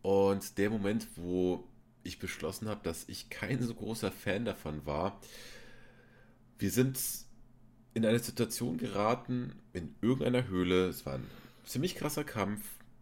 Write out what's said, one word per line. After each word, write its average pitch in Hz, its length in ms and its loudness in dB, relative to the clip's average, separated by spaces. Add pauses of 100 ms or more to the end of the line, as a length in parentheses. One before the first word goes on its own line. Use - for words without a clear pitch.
Und 98 560 4
der 101 120 4
Moment, 110 460 0
wo 90 520 0 (360)
ich - 160 -10
beschlossen - 480 -6
hab, 104 160 -6
dass - 260 -4
ich - 200 -12
kein 117 340 -2
so 117 100 -2
großer 110 380 -4
Fan 104 340 -2
davon 76 400 -4
war, 78 340 -2 (1400)
wir 95 120 2
sind 131 280 4 (960)
in 113 120 2
eine 117 140 6
Situation - 580 -2
geraten, 123 760 0 (200)
in 85 280 -6
irgendeiner 123 460 4
Höhle, 90 400 6
es - 180 -6
war 67 100 -4
ein 64 120 -6 (380)
ziemlich 156 300 -2
krasser 151 280 -2
Kampf 104 400 -2 (380)